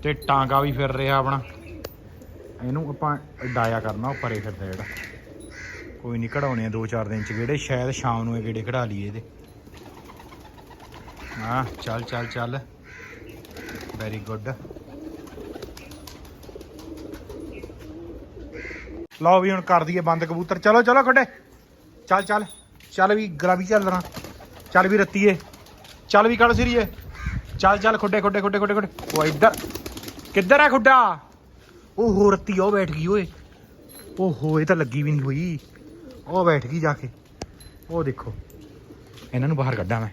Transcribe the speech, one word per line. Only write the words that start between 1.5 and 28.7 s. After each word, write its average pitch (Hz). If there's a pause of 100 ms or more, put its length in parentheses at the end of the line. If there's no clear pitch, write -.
ਇਹਨੂੰ 143
ਆਪਾਂ 147 (280)
ਡਾਇਆ 117
ਕਰਨਾ 110
ਉੱਪਰ 127
ਇਹ 107
ਫਿਰਦਾ 98
ਜਿਹੜਾ। 92 (1200)
ਕੋਈ 120
ਨਹੀਂ, 113
ਕਢਾਉਣੇ 131
ਆ 113
ਦੋ 110
ਚਾਰ 110
ਦਿਨ 107
ਚ -
ਗੇੜੇ, 120
ਸ਼ਾਇਦ 127
ਸ਼ਾਮ 117
ਨੂੰ 117
ਇਹ 110
ਗੇੜੇ 110
ਕਢਾ 123
ਲਈਏ 101
ਇਹਦੇ। 107 (2250)
ਹਾਂ, 120 (160)
ਚੱਲ, 117
ਚੱਲ, 120
ਚੱਲ। 120 (1300)
Very 107 (120)
good। 107 (4000)
ਲਓ 180
ਵੀ 190
ਹੁਣ 190
ਕਰ 170
ਦਈਏ 175
ਬੰਦ 165
ਕਬੂਤਰ। 170
ਚਲੋ, 214
ਚਲੋ 247
ਗੁੱਡੇ, 254 (840)
ਚੱਲ, 196
ਚੱਲ। 208 (520)
ਚੱਲ 196
ਵੀ 214
ਗੁਲਾਬੀ 180
ਝਾਲਰਾਂ, 190 (720)
ਚੱਲ 185
ਵੀ 202
ਰੱਤੀਏ, 196 (720)
ਚੱਲ 208
ਵੀ 233
ਕੱਢ 233
ਸਿਰੀਏ, 240 (760)
ਚੱਲ, 196
ਚੱਲ 220
ਖੁੱਡੇ, 202
ਖੁੱਡੇ, 196
ਖੁੱਡੇ, 196
ਖੁੱਡੇ, 202